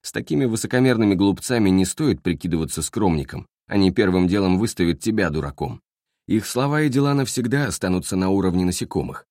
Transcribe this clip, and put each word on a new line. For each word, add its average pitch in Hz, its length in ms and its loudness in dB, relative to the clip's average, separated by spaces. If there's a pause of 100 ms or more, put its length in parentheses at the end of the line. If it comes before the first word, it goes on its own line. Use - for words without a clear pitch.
С - 100 -14
такими 143 320 -2
высокомерными 113 680 2
глупцами 101 540 2
не 92 140 4
стоит 123 380 0
прикидываться 80 600 -2
скромником, 80 640 -2 (220)
они 95 240 2
первым 92 360 2
делом 92 300 2
выставят 87 420 -2
тебя 110 300 0
дураком. 71 520 -8 (460)
Их 104 180 0
слова 143 360 -2
и 151 80 0
дела 139 240 0
навсегда 131 540 -2
останутся 92 480 -4
на 92 140 0
уровне 92 360 2
насекомых. 87 640 -6